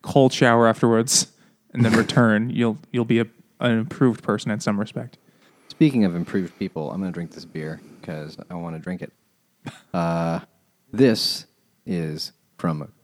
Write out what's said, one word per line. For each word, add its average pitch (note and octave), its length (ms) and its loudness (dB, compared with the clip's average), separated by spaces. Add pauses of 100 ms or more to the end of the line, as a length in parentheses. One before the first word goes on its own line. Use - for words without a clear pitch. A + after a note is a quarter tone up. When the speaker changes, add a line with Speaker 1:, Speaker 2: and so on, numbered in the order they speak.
Speaker 1:
cold C3 320 4
shower A#2 340 6
afterwards, A#2 640 2 (460)
and A#2+ 80 4
then A2 80 2
return, A2+ 560 2
<laughs> B2 40 -6
you'll, A#2 240 0 (140)
you'll A#2+ 140 -2
be A#2 140 2
a, A2+ 80 0 (340)
an A#2+ 160 2
improved A#2 460 0
person G#2 280 -4
in G#2+ 80 -4
some G#2 200 -4
respect. - 380 -8 (520)
Speaker 2:
Speaking C3+ 360 4
of F2 100 0
improved F2 440 -4
people, E2 320 -8
I'm F#2 80 -8
gonna F#2+ 140 -6
drink E2+ 180 -10
this - 140 -18
beer D#2 340 -12 (220)
'cause D#2 360 -12 (120)
I F2+ 60 -12
wanna E2+ 240 -10
drink F2+ 220 -8
it. - 120 -14 (800)
Uh, E2 460 -2 (520)
this A2+ 540 2 (400)
is D#2+ 460 -6 (260)
from D#2 340 -4 (120)